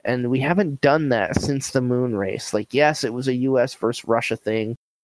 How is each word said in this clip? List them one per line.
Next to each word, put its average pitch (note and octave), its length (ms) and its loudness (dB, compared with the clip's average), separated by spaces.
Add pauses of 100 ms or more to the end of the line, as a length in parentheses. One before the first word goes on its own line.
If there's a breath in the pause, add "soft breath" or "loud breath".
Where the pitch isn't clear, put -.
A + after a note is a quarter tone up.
And B2 260 0
we C3 80 2
haven't D#3 420 0
done D3 280 4
that A2+ 320 2
since C#3 300 -4
the C3 100 0
moon B2 360 0
race. G2 380 -4
Like, G#2 180 -4
yes, D3+ 300 2
it A2+ 100 -2
was B2+ 140 -6
a B2+ 80 2
U C3 240 2
S A#2+ 160 0
versus - 320 -2
Russia A2+ 300 0
thing, A2 400 -4 (280)